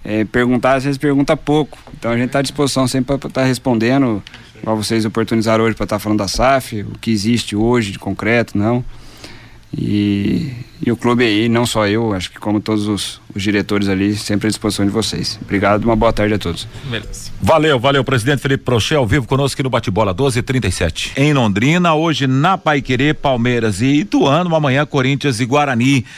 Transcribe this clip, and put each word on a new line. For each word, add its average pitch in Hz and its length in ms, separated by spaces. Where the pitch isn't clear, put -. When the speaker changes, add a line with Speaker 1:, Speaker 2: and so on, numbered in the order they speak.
Speaker 1:
é, 107 220
perguntar, 123 480
às 131 100
vezes 139 140
pergunta 143 400
pouco. 147 400
Então - 160
a 117 80
gente 123 140
tá 139 80
à - 20
disposição 131 460
sempre 131 180
pra, 139 140
pra 123 100
tá 131 140
respondendo, 123 800
igual 110 160
vocês 110 300
oportunizaram 113 600
hoje 110 100
pra 104 100
tá 104 140
falando 107 180
da 101 100
saf, 123 540
o 104 180
que 117 120
existe 107 440
hoje 110 360
de - 80
concreto, 110 580
não. 117 260
E, 101 720
e 120 80
o 113 60
clube 120 260
aí, 110 240
não 117 180
só 110 220
eu, 110 260
acho 90 180
que - 80
como 104 200
todos 104 280
os, - 340
os 101 80
diretores 101 460
ali, 98 260
sempre 104 320
à - 20
disposição 104 360
de 98 60
vocês. - 500
Obrigado, 101 420
uma 113 120
boa 110 180
tarde 107 200
a 107 60
todos. 85 280
Speaker 2:
Beleza. - 540
Speaker 3:
Valeu, 151 380
valeu, 135 260
presidente 131 380
Felipe 135 220
Prochê, 123 320
ao 135 100
vivo 123 220
conosco 135 280
aqui 139 80
no 123 60
Bate-Bola, 107 440
doze 127 260
e - 20
trinta 127 260
e 90 40
sete. - 460
Em 147 160
Londrina, 139 600
hoje 151 320
na 143 320
Paiquerê, 143 560
Palmeiras 117 680
e 139 180
Ituano, 175 560
amanhã 147 300
Corinthians 135 540
e 127 60
Guarani, 135 600